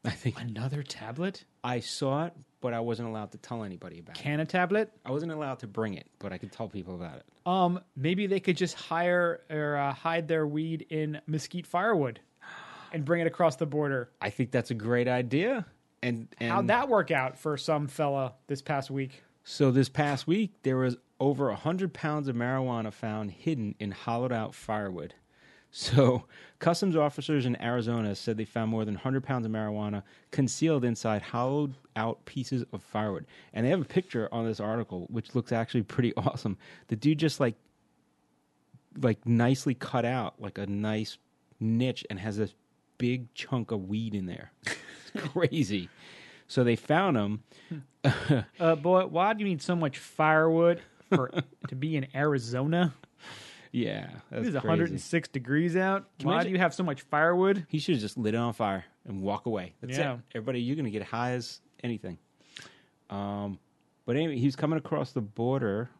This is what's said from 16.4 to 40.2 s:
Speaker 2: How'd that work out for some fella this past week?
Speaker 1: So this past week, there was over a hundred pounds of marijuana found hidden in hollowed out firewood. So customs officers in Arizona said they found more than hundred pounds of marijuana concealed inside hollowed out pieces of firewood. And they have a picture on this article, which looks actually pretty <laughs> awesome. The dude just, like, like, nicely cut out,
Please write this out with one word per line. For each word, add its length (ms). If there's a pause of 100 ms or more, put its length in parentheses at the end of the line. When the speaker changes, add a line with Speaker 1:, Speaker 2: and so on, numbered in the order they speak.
Speaker 2:
How'd 160
that 220
work 220
out 260
for 200
some 300
fella 460 (140)
this 140
past 300
week? 320 (220)
Speaker 1:
So 260
this 180
past 380
week, 240 (120)
there 140
was 200 (220)
over 300
a 60
hundred 380
pounds 340
of 80
marijuana 560
found 400
hidden 480
in 120
hollowed 420
out 200
firewood. 600 (640)
So 500 (340)
customs 360
officers 520
in 120
Arizona 540
said 240
they 80
found 240
more 160
than 100
hundred 280
pounds 240
of 40
marijuana 520 (260)
concealed 560
inside 380
hollowed 500 (220)
out 300
pieces 460
of 120
firewood. 420 (280)
And 120
they 60
have 100
a 40
picture 460
on 140
this 140
article, 500
which 240
looks 180
actually 320
pretty 300
<laughs> 40
awesome. 400 (320)
The 60
dude 220
just, 220
like, 160 (1500)
like, 240
nicely 480
cut 320
out, 340